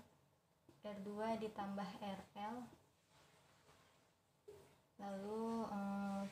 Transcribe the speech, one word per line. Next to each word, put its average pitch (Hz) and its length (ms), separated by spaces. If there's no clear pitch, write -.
R 208 160
dua 214 380
ditambah 202 520
R 196 180
L. 214 200
Lalu, 214 680
eh, 196 520